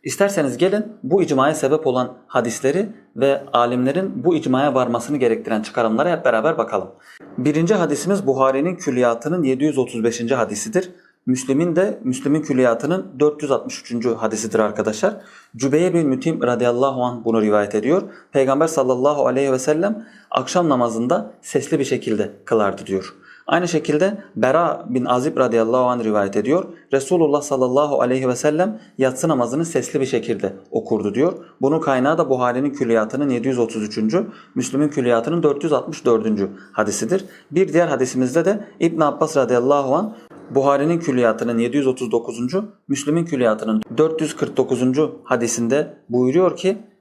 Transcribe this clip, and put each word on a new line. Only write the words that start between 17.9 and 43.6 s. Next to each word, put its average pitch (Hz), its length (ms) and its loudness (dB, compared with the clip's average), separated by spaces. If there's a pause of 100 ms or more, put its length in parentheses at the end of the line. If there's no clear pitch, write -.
Peygamber 139 360 2
sallallahu 135 600 2
aleyhi 135 240 0
ve 131 80 0
sellem 175 460 0 (260)
akşam 170 380 0
namazında 123 600 0 (100)
sesli - 380 -2
bir 139 40 0
şekilde 110 480 -2 (140)
kılardı 98 400 0
diyor. 95 300 -6 (320)
Aynı 175 200 0
şekilde 165 500 0 (180)
Bera 143 540 0
bin 123 160 -2
Azib 123 320 0
radıyallahu 117 460 2
anh 123 200 0
rivayet 104 340 0
ediyor. 131 280 0 (280)
Resulullah 147 480 2
sallallahu 139 600 0
aleyhi 127 260 0
ve 123 80 0
sellem 160 440 0 (180)
yatsı 131 300 0
namazını 135 380 0
sesli 139 360 -2
bir 131 40 0
şekilde 110 480 -2 (180)
okurdu 104 440 -2
diyor. 151 180 2 (280)
Bunun 143 180 2
kaynağı 143 380 2
da 156 120 0
Buhari'nin 127 420 0
külliyatının 117 580 0
yedi 123 180 -2
yüz 127 120 0
otuz 113 240 -2
üçüncü, 110 440 -2 (280)
Müslim'in 139 340 0
külliyatının 131 540 0
dört 143 200 0
yüz 160 100 0
altmış 147 320 -4
dördüncü 107 440 2 (220)
hadisidir. 107 540 -2 (260)
Bir 160 220 2
diğer 170 140 4
hadisimizde 127 580 0
de 208 220 0 (120)
İbn 165 220 0
Abbas 147 360 2
radıyallahu 131 580 2
anh 208 140 0 (400)
Buhari'nin 139 500 2
külliyatının 120 580 0
yedi 120 200 0
yüz 139 100 2
otuz 127 240 -2
dokuzuncu, 123 540 -4 (220)
Müslim'in 147 380 0
külliyatının 110 560 0 (160)